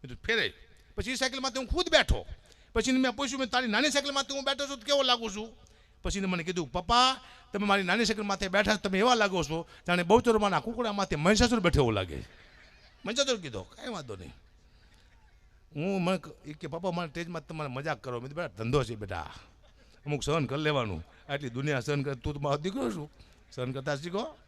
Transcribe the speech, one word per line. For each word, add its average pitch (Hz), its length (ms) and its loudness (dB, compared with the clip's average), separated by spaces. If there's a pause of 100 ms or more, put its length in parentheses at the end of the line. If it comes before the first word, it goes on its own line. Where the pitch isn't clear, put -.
કીધું, 123 220 -12
"ફેરે." 208 300 0 (400)
પછી 202 160 -6
એ 262 40 -2
સાયકલમાંથી 262 440 -2
હું 254 80 -4
ખુદ 349 220 0
બેઠો. 269 380 4 (460)
પછી 233 180 0
એને 262 80 4
મેં 262 140 2
પૂછ્યું, 262 280 -4
મેં, 262 80 -2
"તારી 247 180 0
નાની 233 240 2
સાયકલમાંથી 277 440 0
હું 277 100 -6
બેઠો 277 220 -2
છું 269 120 -8
તો - 80 -14
કેવો 285 160 4
લાગુ 240 280 2
છું?" 214 260 -10 (460)
પછી 185 160 -4
એને 190 80 -2
મને 180 160 0
કીધું, 170 300 -4
"પપ્પા, 240 440 4 (360)
તમે 208 140 -2
મારી 202 160 4
નાની 202 220 4
સાયકલ 208 180 0
માથે 196 260 -2
બેઠા 196 240 4
છો, 214 40 4
તમે 190 220 0
એવા 247 160 6
લાગો 190 280 2
છો 160 240 -4 (200)
જાણે 175 160 4
બહુચરમાના 208 580 6
કુકડા 226 320 -4
માથે 190 240 0
મહિષાસુર 214 440 6
બેઠો 165 200 4
એવું 117 120 4
લાગે." 90 240 -2 (880)
મહિષાસુર 254 360 0
કીધો, 113 220 -8
"કાંઈ - 260 -14
વાંધો 135 280 -8
નહીં." 82 160 -14 (1400)
હું 180 300 0
મને 185 140 2
ક-, - 300 -14
ઈ 151 40 -10
કે, 147 140 -12
"પપ્પા, 165 240 -4
મારા 170 180 -4
સ્ટેજમાં 170 380 -8
તમારે 156 240 -6
મજાક 143 300 -4
કરો." 123 200 -6
મેં 131 80 -12
કીધું, 156 160 -8
"બેટા, 113 200 -8
ધંધો 127 200 2
છે 113 100 -6
બેટા, 92 360 -8 (760)
અમુક 143 160 -2
સહન 147 240 0
કરી 139 160 -4
લેવાનું, 117 440 0 (220)
આટલી 139 220 -4
દુનિયા 135 300 -2
સહન 143 220 -2
કરે, 139 120 -4
તું 143 200 -6
તો 143 60 -8
મારો 143 160 0
દીકરો 208 360 -4
છું, 151 200 -10 (420)
સહન 127 180 -4
કરતા 139 240 -4
શીખો." 190 520 -6